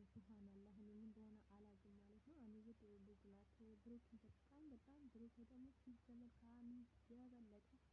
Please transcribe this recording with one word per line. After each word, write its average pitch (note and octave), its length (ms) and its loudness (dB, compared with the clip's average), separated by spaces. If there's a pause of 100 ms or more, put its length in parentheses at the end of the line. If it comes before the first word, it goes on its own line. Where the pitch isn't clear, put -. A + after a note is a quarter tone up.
ሱብሃንአላህ፣ G3+ 600 2
እኔ G#3 160 0
ምን G#3 140 2
እንደሆነ G#3+ 360 2 (120)
አላውቅም G3+ 460 -4
ማለት G3+ 300 -6
ነው። D#4 120 -2
እኔ A3 220 2
ውድ A3 240 0 (200)
ልጅ G3+ 240 -2
ናት። G3+ 240 -4 (280)
ብሩክ A#3 300 2 (120)
በጣም፣ C#4 480 -6
በጣም C#4 400 -2
ብሩክ A#3 320 2
ደግሞ B3+ 340 2
ሲጀመር A#3+ 580 0
ከሀይሚ A#3+ 400 2 (340)
የበለጠ A#3 640 0 (220)